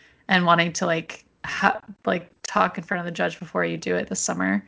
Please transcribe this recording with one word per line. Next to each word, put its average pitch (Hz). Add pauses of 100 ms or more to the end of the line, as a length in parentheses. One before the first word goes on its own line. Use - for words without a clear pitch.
(280)
and 180
wanting 170
to, 185
like, 165 (200)
ha-, - (240)
like, 180 (140)
talk 185
in 180
front 180
of 175
the 175
judge 170
before 175
you 170
do 180
it 180
this 190
summer. 190